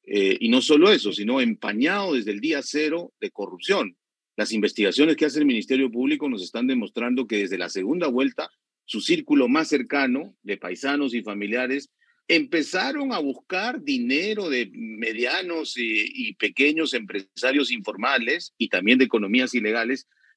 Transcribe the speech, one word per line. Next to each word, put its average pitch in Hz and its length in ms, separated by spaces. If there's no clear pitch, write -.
Eh, 98 360
y 117 80
no 127 120
solo 156 300
eso, 104 220
sino 113 280
empañado 127 720
desde 107 180
el 101 80
día 147 220
cero 156 580
de 101 100
corrupción. 98 680
Las 104 160
investigaciones 110 640
que 156 100
hace 139 120
el 151 80
Ministerio 131 440
Público 139 380
nos 107 140
están 117 240
demostrando 123 600
que 107 100
desde 95 220
la 87 100
segunda 143 380
vuelta, 135 440
su 107 140
círculo 147 460
más 147 220
cercano 139 720
de 98 140
paisanos 135 580
y 113 80
familiares 113 680
empezaron 185 840
a 202 60
buscar 185 640
dinero 147 680
de 123 240
medianos 123 1040
y, 113 520
y 101 60
pequeños 143 600
empresarios 120 760
informales 120 840
y 110 120
también 104 300
de 131 60
economías 117 500
ilegales 117 540